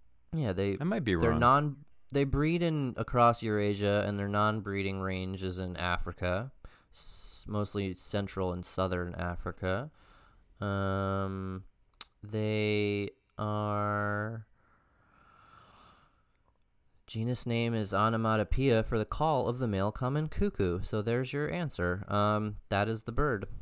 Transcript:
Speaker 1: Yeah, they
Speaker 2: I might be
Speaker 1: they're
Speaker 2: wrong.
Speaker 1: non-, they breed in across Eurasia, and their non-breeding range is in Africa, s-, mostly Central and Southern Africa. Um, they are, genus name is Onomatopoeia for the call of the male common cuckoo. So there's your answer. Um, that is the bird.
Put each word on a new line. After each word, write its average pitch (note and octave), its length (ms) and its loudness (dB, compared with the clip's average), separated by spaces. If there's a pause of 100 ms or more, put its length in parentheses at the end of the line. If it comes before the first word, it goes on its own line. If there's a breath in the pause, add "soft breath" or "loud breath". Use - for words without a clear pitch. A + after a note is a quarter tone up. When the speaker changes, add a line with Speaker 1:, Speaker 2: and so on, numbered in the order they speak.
(340)
Speaker 1:
Yeah, D3 180 0
they G2 300 0
Speaker 2:
I - 20 -2
might F#3 220 -2
be G2 100 4
Speaker 1:
they're E2+ 140 4
Speaker 2:
wrong. D#2 100 2
Speaker 1:
non-, C#3 360 4 (360)
they C#3+ 140 2
breed D3+ 360 2
in D3+ 360 0
across A#2 440 4
Eurasia, G#2 640 2
and G2+ 140 -2
their G2+ 80 -2
non-breeding G2+ 720 0
range F#2+ 440 -4
is F#2 160 -4
in F2+ 180 -6
Africa, F2+ 720 -2 (420 soft breath)
s-, - 540 -16
mostly G2+ 480 -2
Central G2 560 -4
and F2+ 140 -6
Southern F2+ 500 -2
Africa. F2+ 760 -4 (680 soft breath)
Um, G2 1040 -2 (580)
they G#2 920 0 (260)
are, G#2 1080 -2 (2500 soft breath)
genus A#2 380 -2
name A#2 280 2
is G#2 200 0
Onomatopoeia A2+ 880 4
for A#2 140 0
the G#2+ 80 0
call D3 420 2
of B2 120 -2
the B2+ 80 0
male G2+ 240 2
common C#3+ 360 -2
cuckoo. G2+ 540 0
So A2 200 -2
there's A#2+ 320 -2
your C#3+ 180 -2
answer. A2+ 600 -2
Um, G#2 460 2 (120)
that G2+ 200 2
is A2+ 140 -4
the - 80 -8
bird. B2 340 0 (160)